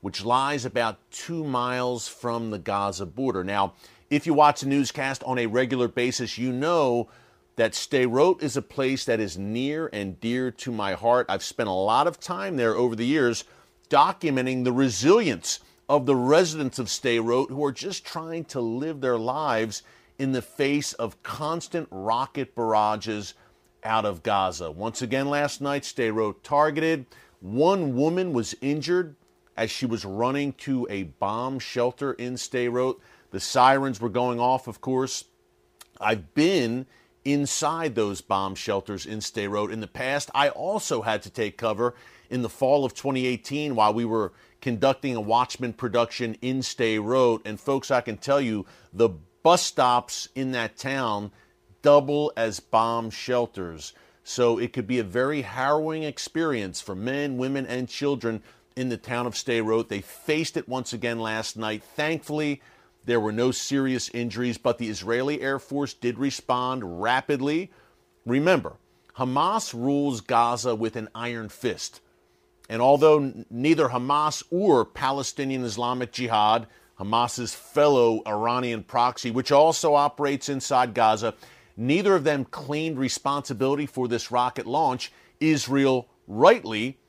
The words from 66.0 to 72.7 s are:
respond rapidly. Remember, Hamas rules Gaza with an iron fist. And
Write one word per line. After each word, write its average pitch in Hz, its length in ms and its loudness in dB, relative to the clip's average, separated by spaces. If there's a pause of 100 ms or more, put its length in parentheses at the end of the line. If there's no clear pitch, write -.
respond 127 800 -2
rapidly. 139 720 0 (560)
Remember, 139 480 2 (420)
Hamas 151 560 0
rules 135 480 0
Gaza 117 540 2
with 110 220 -2
an 110 180 -8
iron 117 340 -6
fist. - 520 -6 (680)
And 113 140 -2